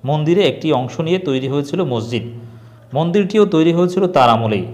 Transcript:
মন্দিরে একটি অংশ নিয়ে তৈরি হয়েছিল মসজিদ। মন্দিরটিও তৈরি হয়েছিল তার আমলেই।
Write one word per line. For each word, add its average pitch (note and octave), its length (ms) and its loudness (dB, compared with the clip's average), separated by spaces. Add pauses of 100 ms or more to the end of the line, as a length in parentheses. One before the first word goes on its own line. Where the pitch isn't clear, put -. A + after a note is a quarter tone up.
মন্দিরে D3+ 440 2
একটি D#3 240 -2
অংশ B2+ 280 -2
নিয়ে E3+ 180 0
তৈরি C3+ 300 -2
হয়েছিল C#3+ 360 -2
মসজিদ। A#2 380 -4 (720)
মন্দিরটিও G3 520 2
তৈরি E3 260 4
হয়েছিল F3+ 340 0
তার C3+ 240 4
আমলেই। A2 440 0